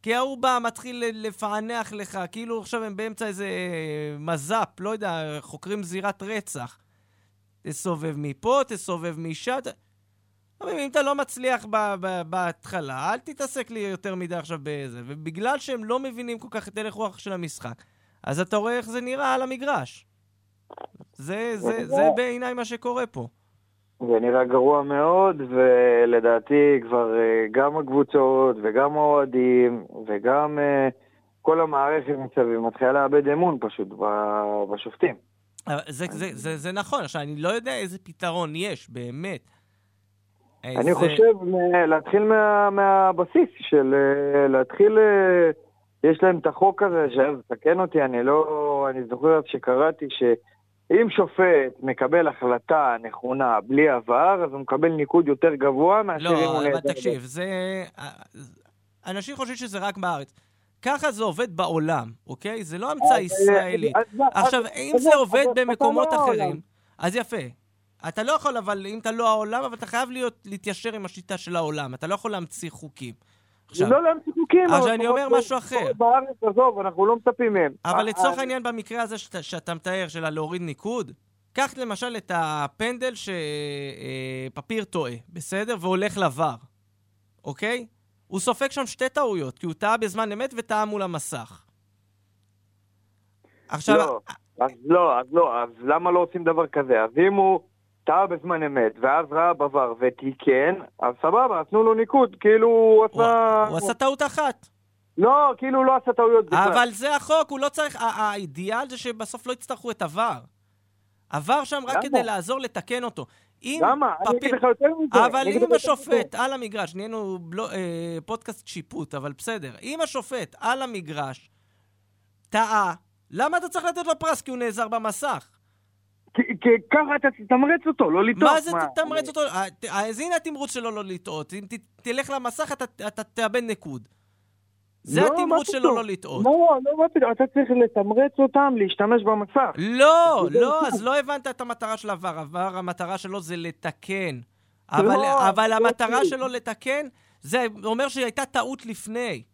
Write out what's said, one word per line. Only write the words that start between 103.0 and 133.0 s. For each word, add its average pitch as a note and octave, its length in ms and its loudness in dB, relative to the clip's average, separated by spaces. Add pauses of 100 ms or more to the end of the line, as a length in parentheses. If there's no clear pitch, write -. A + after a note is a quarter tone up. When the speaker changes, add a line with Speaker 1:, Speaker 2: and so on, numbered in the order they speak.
Speaker 1:
הוא, A3 100 0
Speaker 2:
עשה A3+ 460 4
Speaker 1:
הוא A3 80 -4
עשה A#3+ 180 -2
טעות C4+ 280 0
אחת. C#4+ 440 -2 (520)
Speaker 2:
לא, C4+ 380 6
כאילו C4 220 0
הוא C4 80 4
לא C4 100 6
עשה B3+ 160 0
טעויות A#3 340 4
בכלל. F#3 260 4
Speaker 1:
אבל A#3+ 180 4
זה C4 260 -2
החוק, D4+ 340 2
הוא C4+ 100 -6
לא C#4+ 80 0
צריך, D4 340 -4
ה-, - 20 -4
האידיאל G#3 840 -4
זה B3+ 80 -14
שבסוף A3+ 480 -10
לא B3+ 60 -6
יצטרכו B3 380 -10
את G#3 120 -6
הבר. F3 360 -4 (920)
הבר G#3 340 0
שם C#4+ 220 -6
רק C4 80 -4
Speaker 2:
למה? G3+ 80 2
Speaker 1:
כדי C4 200 0
לעזור A3 380 -4
לתקן A#3+ 440 -8
אותו. D#3+ 220 -10 (360)
אם - 200 -6
Speaker 2:
למה? C4 240 2
אני G3+ 320 0
Speaker 1:
פפיר C4 100 -2
Speaker 2:
אגיד B3+ 60 0
לך - 80 -2
יותר B3+ 240 2 (140)
מזה. A#3+ 260 4
Speaker 1:
אבל B3 120 0
Speaker 2:
אני C4+ 120 0
אגיד A#3 120 0
Speaker 1:
אם B3 60 0
Speaker 2:
לך - 40 4
יותר - 40 4
Speaker 1:
השופט C#4 580 0
Speaker 2:
מזה. A#3 100 -2
Speaker 1:
על C4+ 80 -2
המגרש, G#3 420 -8
נהיינו G3+ 440 -8
בלו-, F3 340 -8
אה, E3+ 540 -6
פודקאסט A3 420 -10
שיפוט, - 460 -12
אבל C#3+ 240 -8
בסדר. F#3+ 320 -8 (120)
אם C#4+ 200 -10
השופט C4 580 -8
על C4 220 -2
המגרש D3+ 680 -10 (1000)
טעה, G#3 440 0 (360)
למה D#4 260 0
אתה F4 120 -2
צריך E4 160 -6
לתת E4+ 220 -4
לו D#4+ 120 0
פרס? D#4+ 240 -2
כי - 80 -14
הוא B3+ 80 -8
נעזר A3+ 300 -4
במסך. A3 600 -4 (880)
Speaker 2:
כי, B3 60 2 (180)
כי A#3+ 80 2 (220)
ככה D4 260 2
אתה C#4 140 0
תתמרץ C4 560 2
אותו, F#3+ 240 2
לא F#3 140 4
לטעות. A#3 280 4
Speaker 1:
מה D#4 80 4
זה E4 120 -8
Speaker 2:
מה, E4 140 0
Speaker 1:
תתמרץ D#4 340 -2
Speaker 2:
אני - 80 -6
Speaker 1:
אותו? D4+ 120 -6
אה, F#3+ 300 -4 (100)
ת-, - 40 -12
אה, G3+ 240 -4
אז A3+ 120 -8
הנה E4+ 160 -2
התמרוץ D4+ 380 -6
שלו A#3 160 -6
לא G#3+ 140 -8
לטעות. E3 480 -10
אם G3 80 -10 (100)
ת-, - 320 -18
תלך C4 280 -4
למסך, C4+ 420 -6
אתה, C4 120 -6 (220)